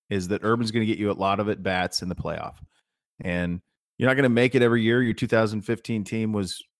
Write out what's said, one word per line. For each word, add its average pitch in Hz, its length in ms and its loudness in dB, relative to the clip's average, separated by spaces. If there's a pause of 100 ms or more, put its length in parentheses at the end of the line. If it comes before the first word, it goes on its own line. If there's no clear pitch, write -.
is 92 200 -2
that 98 160 -2
Urban's 113 260 2
gonna 113 160 0
get 104 120 0
you 104 120 -2
a - 40 -2
lot 98 260 0
of 101 80 -2
at-bats 92 540 -2
in 90 60 -6
the 87 60 -4
playoff. 80 420 -8 (680)
And 87 360 -2 (380)
you're 123 100 4
not 131 60 4
gonna 135 140 4
make 120 260 4
it 123 80 4
every 117 200 4
year. 117 200 4
Your 113 120 0
two 123 120 -2
thousand 110 360 2
fifteen 113 420 -4
team 110 280 -4
was, 101 300 -4 (180)